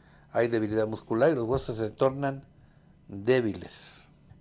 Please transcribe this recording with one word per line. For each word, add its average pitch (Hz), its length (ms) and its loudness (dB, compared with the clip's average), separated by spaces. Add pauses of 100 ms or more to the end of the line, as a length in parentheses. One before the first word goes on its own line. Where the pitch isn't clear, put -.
(320)
hay 117 160 4
debilidad 107 400 0
muscular 113 420 2
y 151 60 2
los 117 80 -2
huesos 127 320 -2
se 110 140 -2
tornan 135 540 0 (600)
débiles. 101 1000 -2 (320)